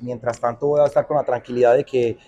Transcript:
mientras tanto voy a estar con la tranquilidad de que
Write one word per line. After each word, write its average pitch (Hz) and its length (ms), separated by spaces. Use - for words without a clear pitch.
mientras 120 400
tanto 120 260
voy 147 140
a 147 40
estar 143 220
con 151 80
la 135 80
tranquilidad 120 520
de 143 100
que 120 320